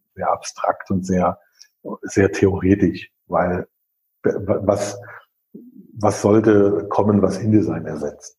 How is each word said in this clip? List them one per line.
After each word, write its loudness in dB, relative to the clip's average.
sehr -4
abstrakt -6
und -2
sehr, 0
sehr 2
theoretisch, 0
weil, -2
äh, 0
was, -2
was -2
sollte 4
kommen, 2
was 0
InDesign 0
ersetzt? -12